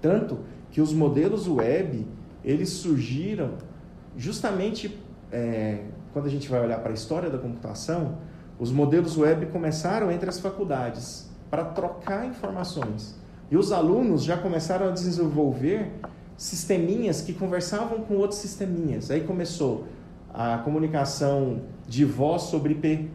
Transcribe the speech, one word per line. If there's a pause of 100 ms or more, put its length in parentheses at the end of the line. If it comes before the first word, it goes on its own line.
Tanto (300)
que
os
modelos
web, (380)
eles
surgiram (600)
justamente, (320)
é, (320)
quando
a
gente
vai
olhar
pra
história
da
computação, (400)
os
modelos
web
começaram
entre
as
faculdades (200)
pra
trocar
informações. (300)
E
os
alunos
já
começaram
a
desenvolver (460)
sisteminhas
que
conversavam
com
outros
sisteminhas.
Aí
começou (480)
a
comunicação (260)
de
voz
sobre
I
P